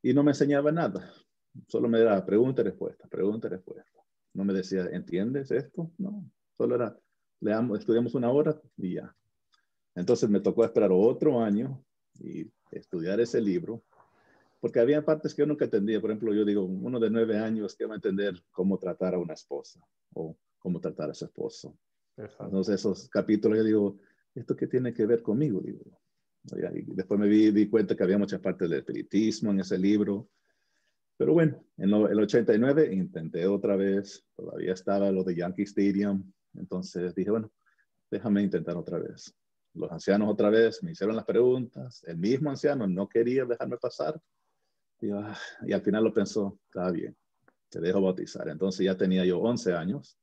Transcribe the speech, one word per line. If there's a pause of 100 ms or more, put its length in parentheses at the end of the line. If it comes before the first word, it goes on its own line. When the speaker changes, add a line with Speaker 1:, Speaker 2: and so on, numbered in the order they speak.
Speaker 1:
Y
no
me
enseñaba
nada. (580)
Solo
me
daba
pregunta
y
respuesta,
pregunta
y
respuesta. (420)
No
me
decía,
"¿Entiendes
esto?".
No, (260)
solo
era, (440)
"Leamos,
estudiamos
una
hora (160)
y
ya". (800)
Entonces
me
tocó
esperar
otro
año (360)
y (200)
estudiar
ese
libro, (760)
porque
había
partes
que
yo
nunca
entendía.
Por
ejemplo,
yo
digo,
uno
de
nueve
años,
¿qué
va
a
entender (180)
cómo
tratar
a
una
esposa (340)
o (220)
cómo
tratar
a
su
esposo? (400)
Speaker 2:
Exacto.
Speaker 1:
Entonces
esos
capítulos
yo
digo, (360)
"¿Esto
qué
tiene
que
ver
conmigo?",
digo
yo.
Y
ahí
después
me
vi,
di
cuenta
que
había
muchas
partes
del
espiritismo
en
ese
libro. (880)
Pero
bueno, (140)
en
lo-,
el
ochenta
y
nueve
intenté
otra
vez. (100)
Todavía
estaba
lo
de
Yankee
Stadium. (240)
Entonces
dije,
"Bueno, (600)
déjame
intentar
otra
vez". (400)
Los
ancianos
otra
vez
me
hicieron
las
preguntas.
El
mismo
anciano
no
quería
dejarme
pasar. (800)
Y,
ah, (300)
y
al
final
lo
pensó,
"Está
bien, (540)
te
dejo
bautizar".
Entonces
ya
tenía
yo
once
años.